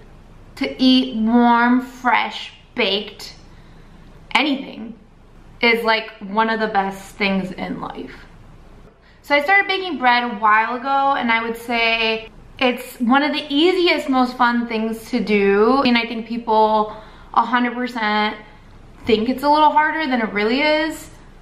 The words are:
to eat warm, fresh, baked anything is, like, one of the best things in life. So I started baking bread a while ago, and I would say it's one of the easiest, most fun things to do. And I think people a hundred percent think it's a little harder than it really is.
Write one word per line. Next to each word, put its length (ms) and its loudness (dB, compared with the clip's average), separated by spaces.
to 240 -6
eat 340 4
warm, 640 4
fresh, 720 -4
baked 600 -4
anything 580 -2
is, 220 2
like, 360 -2
one 300 -2
of 100 -4
the 80 -2
best 480 -6
things 360 -2
in 280 -8
life. 460 -14
So 140 -2
I 80 2
started 240 2
baking 300 -4
bread 260 2
a 120 -6
while 400 2
ago, 400 0
and 160 -2
I 120 0
would 140 -6
say 720 -2
it's 420 -2
one 220 2
of 100 0
the 160 -6
easiest, 600 2
most 280 0
fun 300 0
things 440 -6
to 80 -2
do. 640 2
And 140 2
I 100 0
think 200 -10
people 680 0
a 120 2
hundred 300 0
percent 640 -2
think 240 2
it's 140 -4
a 60 2
little 200 6
harder 400 0
than 120 0
it 120 -4
really 280 0
is. 500 -2